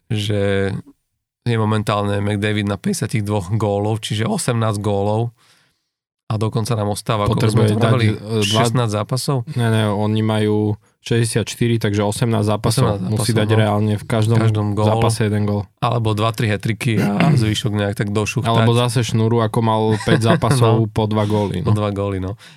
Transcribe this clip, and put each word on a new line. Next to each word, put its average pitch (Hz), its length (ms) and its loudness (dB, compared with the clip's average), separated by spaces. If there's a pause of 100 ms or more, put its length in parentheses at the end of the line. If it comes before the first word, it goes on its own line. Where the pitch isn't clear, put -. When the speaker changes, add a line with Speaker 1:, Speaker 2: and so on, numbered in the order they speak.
Speaker 1:
že 104 340 -2 (1000)
je 117 160 0
momentálne 104 600 0
McDavid 104 440 -2
na 101 120 -2
päťdesiatich 123 460 -4
dvoch 101 280 -2
gólov, 107 500 0
čiže 110 240 -4
osemnásť 113 560 -2
gólov 104 520 -2 (920)
a 110 80 -4
dokonca 110 400 -2
nám 104 160 -2
ostáva, 104 400 -2
koľko 113 160 2
sme 110 160 2
Speaker 2:
Potrebuje 110 60 4
Speaker 1:
to 107 100 0
Speaker 2:
dať, 110 80 2
Speaker 1:
hovorili? 113 240 2
Speaker 2:
e, 104 80 -4
dva 110 240 -2 (160)
Speaker 1:
Šestnásť 117 340 0
zápasov? 127 440 -2 (180)
Speaker 2:
Ne, 120 160 0
ne, 110 160 2
oni 107 400 0
majú 107 480 0 (320)
šesťdesiatštyri, 117 720 0
takže 104 240 0
osemnásť 107 480 0
zápasov. 113 320 0
Speaker 1:
Osemnásť 104 240 0
Speaker 2:
Musí 107 240 -2
Speaker 1:
zápasov, 110 80 2
Speaker 2:
dať 107 80 2
Speaker 1:
no. 110 160 2
Speaker 2:
reálne 104 320 2
v 98 160 -6
každom 113 240 2
Speaker 1:
V 113 80 2
každom 107 320 0
gól. 107 160 2
Speaker 2:
zápase 110 320 0
jeden 104 240 0
gól. 101 160 -2 (160)
Speaker 1:
Alebo 113 400 0
dva, 110 160 0
tri 117 160 0
hat-tricky 107 480 -2
a - 320 2
Speaker 2:
<clears throat> - 80 4
Speaker 1:
zvyšok 107 320 0
nejak 101 240 -2
tak 104 160 -4
došuchtať. 107 400 -2
Speaker 2:
Alebo 117 240 4
zase 120 320 0
Šnuru, 113 320 0
ako 110 240 0
mal 110 200 2 (200)
päť 110 240 2
Speaker 1:
<laughs> 117 80 6
Speaker 2:
zápasov 113 480 2
Speaker 1:
No. 107 80 -2
Speaker 2:
po 110 160 0
dva 107 240 0
góly, 98 320 -2
Speaker 1:
Po - 80 0
Speaker 2:
no. 104 80 2
Speaker 1:
dva 104 160 -2
góly, 98 240 -2
no. 95 160 -6 (220)